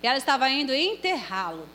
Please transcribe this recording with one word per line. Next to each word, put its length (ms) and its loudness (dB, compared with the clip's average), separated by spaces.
E 60 0
ela 100 2
estava 320 2
indo 240 0
enterrá-lo. 1000 -2